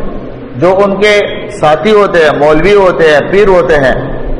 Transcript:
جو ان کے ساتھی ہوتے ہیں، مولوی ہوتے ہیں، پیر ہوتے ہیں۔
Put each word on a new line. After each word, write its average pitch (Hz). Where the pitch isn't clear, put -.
جو 175
ان 196
کے 208
ساتھی 156
ہوتے 190
ہیں، 139
مولوی 156
ہوتے 170
ہیں، 147
پیر 202
ہوتے 170
ہیں۔ 131